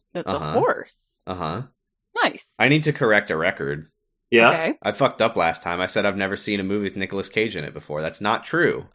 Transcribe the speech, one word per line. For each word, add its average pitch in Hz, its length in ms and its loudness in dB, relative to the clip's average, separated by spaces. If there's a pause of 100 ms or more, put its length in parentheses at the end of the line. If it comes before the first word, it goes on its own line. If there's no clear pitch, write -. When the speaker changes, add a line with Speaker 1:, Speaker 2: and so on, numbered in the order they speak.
(140)
Speaker 1:
That's - 160 -8
Speaker 2:
Uh-huh. 156 200 -4
Speaker 1:
a 214 100 0
horse. - 360 -2 (320)
Speaker 2:
Uh-huh. 90 340 -6 (600)
Speaker 1:
Nice. - 220 -4 (140)
Speaker 2:
I 117 100 6
need 151 140 4
to 151 100 2
correct 107 380 4
a 80 40 0
record. 78 520 -2 (420)
Speaker 3:
Yeah? - 200 8
Speaker 1:
Okay. 165 320 0
Speaker 2:
I 107 120 -2
fucked - 280 0
up 113 140 2
last 82 280 0
time. 87 180 -4
I 90 60 0
said 101 180 0
I've 98 100 0
never 98 220 -2
seen 101 240 -2
a - 20 -4
movie 101 220 -2
with 95 100 -6
Nicolas 98 340 -6
Cage 110 280 -2
in 73 80 -8
it 73 80 -12
before. 76 280 -8
That's 80 200 -6
not 107 240 -2
true. 160 500 0